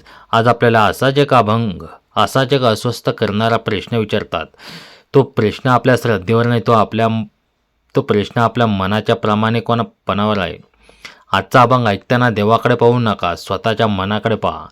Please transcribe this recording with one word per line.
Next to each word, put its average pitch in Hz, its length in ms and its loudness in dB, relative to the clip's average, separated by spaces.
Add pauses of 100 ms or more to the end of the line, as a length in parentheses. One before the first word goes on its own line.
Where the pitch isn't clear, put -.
(320)
आज 113 160 2
आपल्याला 117 360 4
असाच 131 340 0
एक 143 160 2
अभंग, 107 500 0 (340)
असाच 123 360 0
एक 135 80 0
अस्वस्थ 117 480 -2
करणारा 110 480 -2
प्रश्न 110 400 -6
विचारतात. 92 480 -4 (680)
तो 139 100 6
प्रश्न 110 460 -2
आपल्या 123 260 2
श्रद्धेवर 113 520 0
नाही, 120 200 0
तो 123 40 2
आपल्या, 110 360 2 (880)
तो 135 60 2
प्रश्न 104 380 -2
आपल्या 113 280 2
मनाच्या 104 480 0
प्रामाणिकपणावर 107 1200 -2
आहे. - 360 -8 (580)
आजचा 98 300 2
अभंग 120 260 2
ऐकताना 120 420 0
देवाकडे 110 460 0
पाहू 120 240 2
नका, 98 360 -2
स्वतःच्या 107 520 -2
मनाकडे 104 480 -2
पहा. 82 360 -6